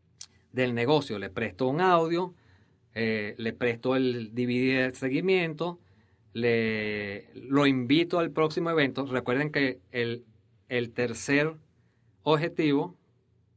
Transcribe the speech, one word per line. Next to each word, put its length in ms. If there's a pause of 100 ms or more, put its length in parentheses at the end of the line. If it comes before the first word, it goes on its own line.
(520)
del 220
negocio. 460
Le 100
presto 380
un 140
audio, 540 (580)
eh, 440
le 160
presto 420
el 380
D 120
V 80
D 300
de 80
seguimiento, 880 (520)
le, 1040
lo 320
invito 540
al 120
próximo 380
evento. 360
Recuerden 460
que 280 (120)
el, 340 (440)
el 220
tercer 640 (640)
objetivo 720 (600)